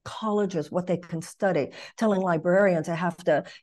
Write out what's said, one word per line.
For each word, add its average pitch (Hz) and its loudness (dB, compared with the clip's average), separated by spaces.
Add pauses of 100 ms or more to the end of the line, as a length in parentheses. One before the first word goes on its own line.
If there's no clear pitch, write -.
colleges 208 -2
what 180 -2
they 180 0
can 170 -8
study, 165 -2 (260)
telling 208 2
librarians 175 2
they 170 -2
have 170 -2
to, 151 2 (180)